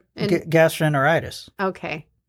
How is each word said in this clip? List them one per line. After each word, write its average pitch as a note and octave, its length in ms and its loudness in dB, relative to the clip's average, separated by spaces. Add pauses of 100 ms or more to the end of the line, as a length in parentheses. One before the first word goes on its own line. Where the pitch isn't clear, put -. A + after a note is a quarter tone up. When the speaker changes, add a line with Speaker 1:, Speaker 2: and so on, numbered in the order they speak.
(160)
Speaker 1:
in- G3+ 140 -4
Speaker 2:
ga-, E3+ 160 0
gastroenteritis. D#3 1040 0 (100)
Speaker 1:
Okay, E3+ 460 -6 (240)